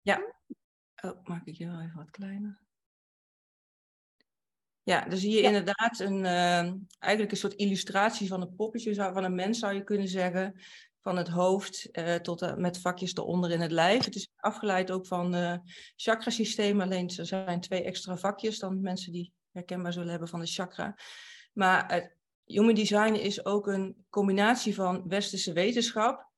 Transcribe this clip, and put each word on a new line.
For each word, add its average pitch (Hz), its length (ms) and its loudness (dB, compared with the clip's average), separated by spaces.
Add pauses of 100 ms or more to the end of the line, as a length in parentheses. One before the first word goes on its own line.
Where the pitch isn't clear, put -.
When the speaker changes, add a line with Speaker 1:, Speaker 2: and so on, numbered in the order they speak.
Speaker 1:
Ja. 381 340 0 (680)
Oh, 185 240 -10
maak 170 200 -8
ik 160 100 -12
jou 170 260 -10
even 165 140 -10
wat 151 140 -16
kleiner. 202 520 -10 (2250)
Ja, 180 220 2
dan 185 140 -2
zie 202 120 0
je 220 120 6
Speaker 2:
Ja. 208 40 8
Speaker 1:
inderdaad 208 520 2
een, 196 260 -2
ehm, 175 520 2 (220)
eigenlijk 208 340 2
een 196 80 -2
soort 196 140 -4
illustratie 202 760 0
van 185 120 -4
een 180 140 -8
poppetje, 220 400 -4
zou, 196 180 -2
van 185 120 -2
een 185 100 0
mens, 196 240 -2
zou 202 160 -2
je 196 100 -4
kunnen 196 240 0
zeggen. 185 520 -2 (400)
Van 185 160 -2
het 170 120 -2
hoofd, 185 600 0
eh, 170 240 -2
tot, 170 280 -4
eh, 170 120 -4
met 175 260 -2
vakjes 180 340 -2
eronder 175 360 0
in 170 100 0
het 165 100 0
lijf. 175 340 4
Het - 100 -6
is 190 220 -10
afgeleid 185 540 0
ook 185 160 -4
van, 180 280 0
eh, 175 220 0 (400)
chakrasysteem. 220 840 2
Alleen 180 360 0
er 165 100 -6
zijn 185 340 -2
twee 180 220 -4
extra 180 340 -6
vakjes 208 420 -4
dan 190 220 -4
mensen 185 320 -4
die 175 200 -8 (180)
herkenbaar 175 420 -6
zullen 170 180 -6
hebben 170 180 -6
van 170 120 -6
de 165 60 -6
chakra. - 500 -6 (560)
Maar 185 400 4
het - 240 -4 (280)
human 220 300 6
design 214 400 4
is 202 300 -2
ook 202 220 0
een 196 440 -4
combinatie 202 640 4
van 185 340 -2
westerse 190 440 -2
wetenschap 226 840 0